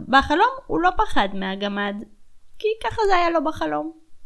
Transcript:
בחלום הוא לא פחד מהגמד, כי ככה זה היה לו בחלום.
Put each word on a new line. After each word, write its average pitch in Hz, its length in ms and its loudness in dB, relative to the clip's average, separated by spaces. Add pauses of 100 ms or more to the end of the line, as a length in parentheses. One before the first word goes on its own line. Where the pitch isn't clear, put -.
בחלום 302 420 4 (160)
הוא 320 140 -2
לא 359 160 4
פחד 277 380 4
מהגמד, 202 600 -4 (640)
כי 427 100 -2 (160)
ככה 453 240 -2
זה 381 80 6
היה 349 140 2
לו 320 140 0
בחלום. 311 480 -4 (340)